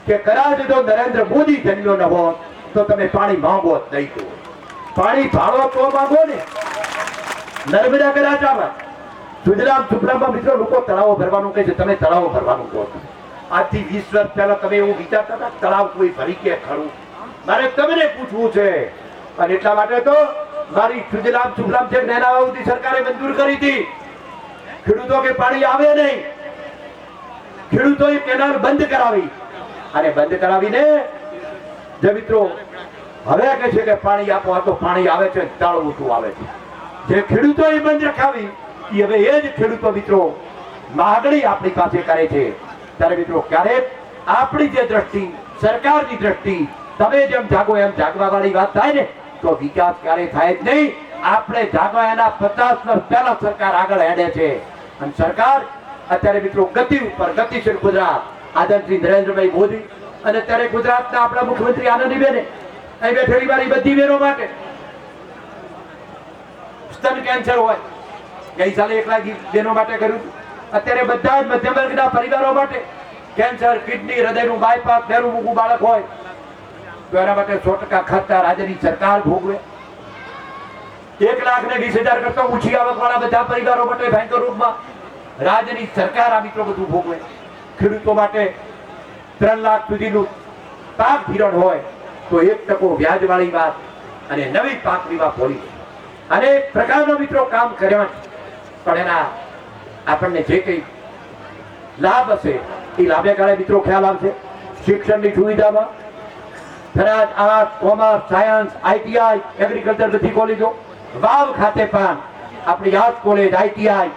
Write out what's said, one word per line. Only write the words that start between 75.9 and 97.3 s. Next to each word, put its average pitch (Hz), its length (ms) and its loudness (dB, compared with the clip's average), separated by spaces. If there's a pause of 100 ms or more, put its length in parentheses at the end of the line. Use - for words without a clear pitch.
તો 180 100 -2
એના 196 180 2
માટે 202 280 -2
સો 185 100 2
ટકા 196 300 -2
ખર્ચા 190 400 2
રાજ્યની 185 380 -2
સરકાર 196 400 2
ભોગવે. 185 360 0 (1600)
એક 240 240 2
લાખ 247 200 2
ને 247 140 -2
વીસ 214 160 -2
હજાર 233 260 4
કરતા 240 320 0
ઓછી 226 220 0
આવકવાળા 240 440 2
બધા 240 240 2
પરિવારો 240 420 0
માટે 240 260 -2
ભયંકર 226 280 2
રૂપમાં 247 340 0 (680)
રાજ્યની 226 540 0
સરકાર 233 380 2
આ 214 80 2
મિત્રો 214 220 -6
બધું 190 280 -4
ભોગવે. 170 260 -2 (640)
ખેડૂતો 214 340 0
માટે 208 300 2 (920)
ત્રણ 220 260 2
લાખ 220 260 2
સુધીનું 208 400 -2 (720)
પાક 262 300 4
ધિરાણ 196 340 2
હોય 180 200 4 (480)
તો 170 120 4
એક 214 260 4
ટકો 190 280 2
વ્યાજવાળી 180 560 2
વાત 165 220 0 (560)
અને 143 180 -4
નવી 226 360 0
પાક 175 260 -2
વીમા 160 220 0
પોલિસી, 127 400 -4 (580)
અનેક 269 440 2
પ્રકારનો 269 460 2
મિત્રો 269 260 0